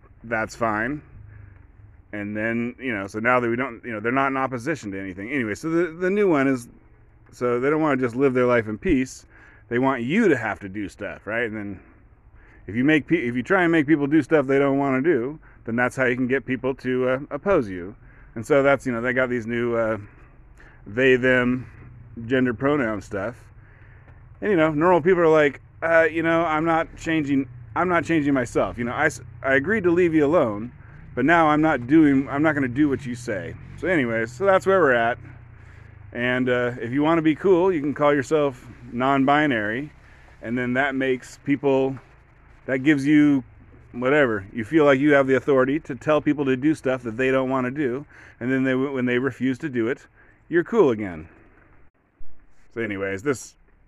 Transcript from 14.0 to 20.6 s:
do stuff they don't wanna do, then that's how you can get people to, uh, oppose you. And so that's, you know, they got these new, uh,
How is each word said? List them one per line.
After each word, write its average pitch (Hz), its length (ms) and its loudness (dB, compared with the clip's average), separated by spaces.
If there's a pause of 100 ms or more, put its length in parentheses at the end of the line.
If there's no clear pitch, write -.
do 151 160 2
stuff 143 240 2
they 135 100 2
don't 139 220 2
wanna 135 240 0
do, 147 360 -2 (260)
then 113 100 -6
that's 123 200 0
how 131 100 0
you 123 100 0
can 127 100 -2
get 131 220 -2
people 131 260 -4
to, 127 360 -2
uh, 131 100 -2 (100)
oppose 147 400 0
you. 92 260 -10 (380)
And 113 100 -10
so 139 200 2
that's, 139 240 2
you 127 40 -4
know, 117 100 -4
they 123 120 -2
got 127 160 0
these 120 160 -4
new, 117 300 -2
uh, 110 240 -2 (880)